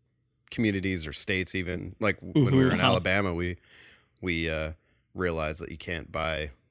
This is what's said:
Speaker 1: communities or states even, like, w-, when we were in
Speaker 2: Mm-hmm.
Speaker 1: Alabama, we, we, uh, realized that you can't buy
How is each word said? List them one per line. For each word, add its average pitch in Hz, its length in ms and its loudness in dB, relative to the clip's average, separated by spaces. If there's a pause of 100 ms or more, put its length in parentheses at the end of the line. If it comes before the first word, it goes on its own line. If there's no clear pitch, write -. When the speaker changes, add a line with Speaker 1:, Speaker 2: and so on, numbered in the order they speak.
(500)
Speaker 1:
communities 95 560 0
or 73 60 -8
states 92 420 -2
even, 92 460 -4
like, 104 200 0
w-, 110 240 2
when 131 120 4
we 131 80 8
were 127 60 4
in 113 80 2
Speaker 2:
Mm-hmm. 90 80 4
Speaker 1:
Alabama, 92 480 2
we, 87 220 -2 (640)
we, 82 280 0
uh, 78 240 -2 (420)
realized 80 460 -2
that 76 100 -10
you - 80 -12
can't 80 320 -8
buy 80 400 -4 (200)